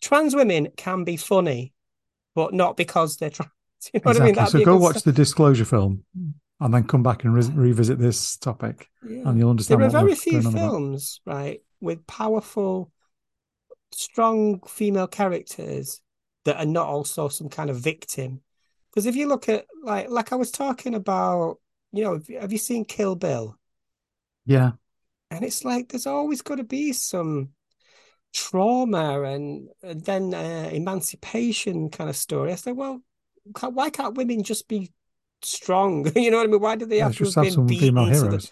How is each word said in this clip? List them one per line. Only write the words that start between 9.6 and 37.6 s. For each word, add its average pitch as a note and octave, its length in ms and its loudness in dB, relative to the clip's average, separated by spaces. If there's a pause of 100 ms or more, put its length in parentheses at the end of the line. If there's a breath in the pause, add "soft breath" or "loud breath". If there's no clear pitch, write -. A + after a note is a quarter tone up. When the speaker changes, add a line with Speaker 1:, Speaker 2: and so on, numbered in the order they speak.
Speaker 1:
There - 60 6
are - 40 2
Speaker 2:
what - 80 4
Speaker 1:
very - 120 6
Speaker 2:
we're D#4 40 2
Speaker 1:
few - 160 -2 (100)
Speaker 2:
going - 60 2
on A2+ 60 0
about. F#3 180 0
Speaker 1:
films, C#3 540 -6
right, C#3+ 360 -8 (200)
with E3 260 -8
powerful, G3+ 840 -4 (1000)
strong A3 760 0
female G3 400 -2
characters D#3+ 920 -6 (440)
that D3 120 0
are D#3+ 80 -4
not D#3 220 -2
also D3 420 -6
some D3 200 -10
kind D3+ 200 -8
of C3 80 -6
victim. C3 640 -8 (520)
'Cause G#3 120 -2
if A#3+ 100 -2
you C#4+ 120 -2
look C#4 220 -2
at, G#3+ 160 -2 (160)
like, G#3+ 280 -6
like A#3+ 220 -4
I B3+ 40 -2
was B3+ 160 -2
talking C4 440 -4
about, F#3 640 -2 (320)
you G#3 120 -4
know, G3 100 -2
have D#3 160 -8
you, B3 100 -12
have G3 120 -8
you A3 60 -2
seen A3+ 280 -4
Kill G3 300 -4
Bill? A#2+ 420 -6 (880)
Speaker 2:
Yeah. C3 260 4 (600)
Speaker 1:
And E3+ 120 -8
it's - 220 -6
like, B3 240 -4
there's B3 180 -8
always C#4+ 340 -4
gotta C#4 220 -8
be C4+ 300 -4
some D#3 560 -4 (840 soft breath)
trauma F#3+ 920 0
and, C#3+ 460 -8 (120)
and E3+ 240 -12
then, F#3+ 280 -2
uh, E3 380 -8
emancipation F#3 1160 -4
kind D#3 200 -8
of C#3+ 60 -6
story. D3 360 -4
I F3+ 40 -6
said, B3 200 -8
"Well, C4+ 260 -8 (520)
ca-, B3+ 160 -8
why C4 200 -2
can't C4+ 260 -8
women A#3+ 280 -2
just - 240 -8
be G3 240 -6 (500)
strong?" F#3 720 -2
<laughs> - 40 0
You A#3+ 160 2
know A3+ 60 4
what A3+ 100 2
I G#3+ 40 -2
mean? G#3 100 4
Why A3 140 0
do A3+ 100 -8
they A3 120 -2
Speaker 2:
Yeah, F3+ 80 2
Speaker 1:
have B2 80 0
to - 60 -10
Speaker 2:
just F#3+ 160 0
Speaker 1:
have D3+ 100 6
Speaker 2:
have F#3 100 0
Speaker 1:
been B2+ 120 4